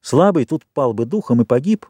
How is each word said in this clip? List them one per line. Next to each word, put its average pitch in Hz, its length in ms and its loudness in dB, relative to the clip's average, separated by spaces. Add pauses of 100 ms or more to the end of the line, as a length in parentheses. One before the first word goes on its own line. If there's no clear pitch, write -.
Слабый 170 440 2
тут - 300 -8
пал 131 180 -2
бы 110 120 -4
духом 127 380 -2
и - 20 4
погиб 151 460 -2